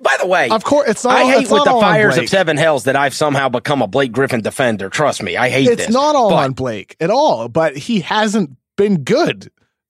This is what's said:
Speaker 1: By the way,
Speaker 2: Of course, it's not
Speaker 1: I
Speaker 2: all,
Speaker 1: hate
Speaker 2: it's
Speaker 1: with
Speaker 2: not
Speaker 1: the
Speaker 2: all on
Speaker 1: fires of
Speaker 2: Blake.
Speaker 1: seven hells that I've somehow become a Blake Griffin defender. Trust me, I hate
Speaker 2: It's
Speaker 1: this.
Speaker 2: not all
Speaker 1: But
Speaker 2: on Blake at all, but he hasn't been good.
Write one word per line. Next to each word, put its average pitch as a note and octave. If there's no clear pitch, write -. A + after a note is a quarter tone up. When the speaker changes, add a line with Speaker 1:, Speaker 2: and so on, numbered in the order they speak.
Speaker 1:
By -
the C#4+
way, D#3+
Speaker 2:
Of A3
course, C#4+
it's -
not B3
Speaker 1:
I D4+
Speaker 2:
all, C4
Speaker 1:
hate C4+
Speaker 2:
it's B3+
Speaker 1:
with -
Speaker 2:
not D4
Speaker 1:
the C#4+
Speaker 2:
all C4
on A3
Speaker 1:
fires G#3
of E3
Speaker 2:
Blake. A#2
Speaker 1:
seven E3+
hells D3+
that C3
I've C#3
somehow C#3
become B2+
a G#2+
Blake C3
Griffin B2+
defender. G#2+
Trust C#3
me, F2
I A#2+
hate C3+
Speaker 2:
It's A#3
Speaker 1:
this. A3
Speaker 2:
not D4
all A#3
Speaker 1:
But C#3+
Speaker 2:
on C3
Blake A#2+
at E3
all, F3+
but D3+
he G3
hasn't G3+
been G3
good. E3+